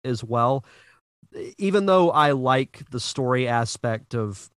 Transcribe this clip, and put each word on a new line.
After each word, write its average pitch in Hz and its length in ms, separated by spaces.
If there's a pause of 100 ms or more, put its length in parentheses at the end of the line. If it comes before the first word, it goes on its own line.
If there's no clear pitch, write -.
as 127 180
well. 120 420 (720)
E-, - 220
even 196 280
though 185 260
I 147 180
like 131 640
the 123 80
story 127 480
aspect 117 680
of 107 420